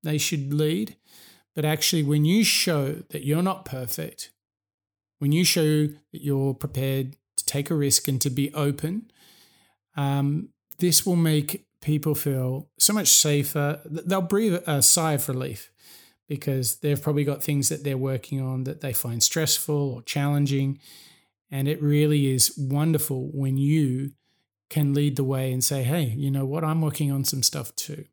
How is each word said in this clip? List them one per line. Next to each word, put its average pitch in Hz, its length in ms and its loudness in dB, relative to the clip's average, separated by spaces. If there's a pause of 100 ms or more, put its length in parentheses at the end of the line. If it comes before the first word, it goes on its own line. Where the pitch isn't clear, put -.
they 151 160 0
should 139 340 -2
lead, 156 440 0 (580)
but 151 100 -2
actually 156 380 2
when 147 240 4
you 202 180 6
show 143 520 2 (120)
that 139 160 -10
you're 151 180 2
not 190 220 -2
perfect, - 680 -8 (920)
when 143 120 2
you 170 100 4
show 151 440 4
that - 360 -10
you're 139 300 0
prepared 135 640 -4 (200)
to - 100 -4
take 143 240 -2
a 165 40 0
risk 143 320 2
and 131 140 0
to - 80 0
be 139 240 -2
open, 151 580 -4 (840)
um, 143 540 0 (280)
this 175 280 4
will 180 100 2
make 156 480 2 (160)
people 151 340 0
feel 131 540 -4 (100)
so - 140 4
much 208 160 0
safer. 147 800 2
Th-, 156 160 -8
they'll 190 160 0
breathe 185 460 2
a 143 160 2
sigh 160 320 4
of - 120 -2
relief, 131 460 -8 (560)
because 135 480 -2
they've 143 240 0
probably 147 240 0
got 139 180 -2
things 139 280 0
that 147 120 -8
they're 139 140 -2
working 135 460 -4
on 131 220 -4
that 139 180 -8
they 135 100 -6
find 117 300 -4
stressful - 520 0
or 135 280 -2
challenging. 143 760 0 (720)
And 135 160 -4
it 147 160 -2
really 147 440 4
is 131 320 0
wonderful 143 760 0
when 135 240 0
you 139 560 2 (560)
can 143 240 2
lead 143 240 2
the 143 80 0
way 131 260 -2
and 127 140 -2
say, 139 180 0
"Hey, 131 340 0
you 139 140 -2
know 135 140 0
what? 143 180 -4
I'm 160 200 0
working 147 280 0
on 139 140 -2
some 135 180 -2
stuff 120 320 -2
too." 151 380 -10